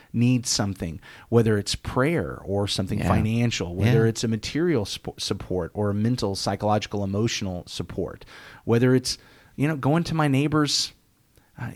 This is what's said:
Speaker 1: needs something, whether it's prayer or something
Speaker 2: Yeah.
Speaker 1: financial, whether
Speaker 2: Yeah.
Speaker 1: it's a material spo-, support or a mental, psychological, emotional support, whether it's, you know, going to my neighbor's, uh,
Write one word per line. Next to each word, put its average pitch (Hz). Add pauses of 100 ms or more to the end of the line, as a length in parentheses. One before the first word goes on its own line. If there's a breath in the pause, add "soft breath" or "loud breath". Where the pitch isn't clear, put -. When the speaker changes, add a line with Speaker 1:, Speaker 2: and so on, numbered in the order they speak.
(140 loud breath)
Speaker 1:
needs 120
something, 98 (300 loud breath)
whether 113
it's -
prayer 131
or 101
something -
Speaker 2:
Yeah. 85
Speaker 1:
financial, 110
whether 113
Speaker 2:
Yeah. 113
Speaker 1:
it's 110
a 117
material 120
spo-, -
support 90
or 104
a 101
mental, 107
psychological, 104
emotional 98
support, - (400 loud breath)
whether 120
it's, 131 (380 soft breath)
you 135
know, 160
going 143
to 165
my 156
neighbor's, 147 (640 soft breath)
uh, 120